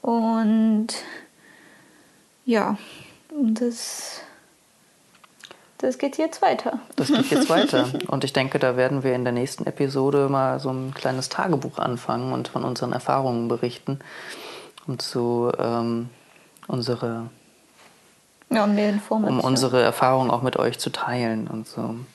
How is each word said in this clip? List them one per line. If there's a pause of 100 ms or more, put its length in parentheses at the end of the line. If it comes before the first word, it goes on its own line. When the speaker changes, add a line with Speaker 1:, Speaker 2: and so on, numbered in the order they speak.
Speaker 1:
und (1600)
ja, (520)
und
das, (1600)
das
geht
jetzt
weiter. (160)
Speaker 2:
Das
geht
jetzt
weiter. (120)
Speaker 1:
<laughs>
Speaker 2:
Und
ich
denke,
da
werden
wir
in
der
nächsten
Episode
mal
so
ein
kleines
Tagebuch
anfangen
und
von
unseren
Erfahrungen
berichten, (880)
um
zu,
ähm, (580)
unsere, (1200)
Speaker 1:
Ja,
um
mehr
Informationen.
Speaker 2:
um
unsere
Erfahrungen
auch
mit
euch
zu
teilen
und
so. (200)